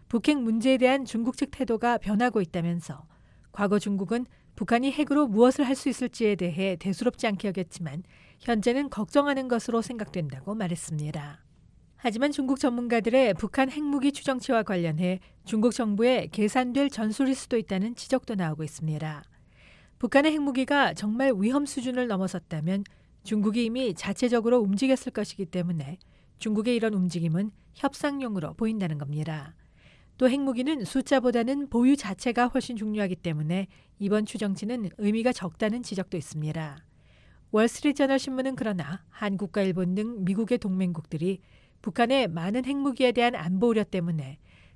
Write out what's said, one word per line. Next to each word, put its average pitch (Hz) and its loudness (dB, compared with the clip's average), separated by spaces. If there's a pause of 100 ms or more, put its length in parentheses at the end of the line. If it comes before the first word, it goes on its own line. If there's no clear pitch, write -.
(140)
북핵 285 2
문제에 233 2
대한 254 4
중국 226 -4
측 - -2
태도가 240 0
변하고 220 0
있다면서 170 -4 (480)
과거 202 0
중국은 202 -2 (280)
북한이 240 2
핵으로 285 2
무엇을 240 6
할 262 2
수 - -2
있을지에 233 0
대해 180 -2
대수롭지 196 -2
않게 208 -2
여겼지만 180 -6 (360)
현재는 240 0
걱정하는 269 2
것으로 233 0
생각된다고 190 -8
말했습니다. 156 -6 (540)
하지만 254 0
중국 269 -2
전문가들의 240 2
북한 262 0
핵무기 285 0
추정치와 262 0
관련해 180 0 (260)
중국 220 2
정부에 226 2
계산될 254 2
전술일 226 0
수도 - -2
있다는 214 -2
지적도 - -2
나오고 160 -2
있습니다. 156 -6 (720)
북한의 277 4
핵무기가 277 2
정말 226 0
위험 247 2
수준을 254 -4
넘어섰다면 185 -2 (400)
중국이 214 0
이미 233 -2
자체적으로 233 2
움직였을 247 2
것이기 196 -6
때문에 170 -4 (400)
중국의 220 0
이런 220 2
움직임은 180 0 (240)
협상용으로 269 -4
보인다는 196 -2
겁니다. 151 -6 (640)
또 254 6
핵무기는 269 0
숫자보다는 262 0
보유 254 6
자체가 202 -2
훨씬 247 -2
중요하기 208 -2
때문에 165 -2 (300)
이번 208 0
추정치는 208 -4
의미가 220 2
적다는 214 -2
지적도 185 -6
있습니다. 151 -6 (720)
월스트리트저널 269 2
신문은 262 -4
그러나 196 -4
한국과 202 -2
일본 185 0
등 214 -4
미국의 214 0
동맹국들이 185 -2 (400)
북한의 240 2
많은 180 -2
핵무기에 269 2
대한 240 4
안보 190 0
우려 214 2
때문에 160 -4 (380)